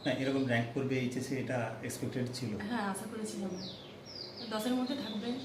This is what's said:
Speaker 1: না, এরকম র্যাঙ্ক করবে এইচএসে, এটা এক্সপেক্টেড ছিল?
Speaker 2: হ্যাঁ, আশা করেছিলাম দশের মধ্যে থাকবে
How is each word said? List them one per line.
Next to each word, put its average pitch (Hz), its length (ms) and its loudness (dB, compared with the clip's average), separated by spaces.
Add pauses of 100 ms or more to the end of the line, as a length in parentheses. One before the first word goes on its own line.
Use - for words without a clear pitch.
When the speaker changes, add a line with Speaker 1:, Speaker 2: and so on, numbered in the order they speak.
Speaker 1:
না, 139 60 4
এরকম 135 340 4
র্যাঙ্ক 120 280 4
করবে 131 260 2
এইচএসে, 123 340 0 (100)
এটা 127 140 0 (260)
এক্সপেক্টেড 120 500 -2
ছিল? 113 180 -2 (180)
Speaker 2:
হ্যাঁ, 220 240 2
আশা 208 180 -4
করেছিলাম 208 400 -2 (1000)
দশের 220 240 2
মধ্যে 254 220 2
থাকবে 214 340 -2 (160)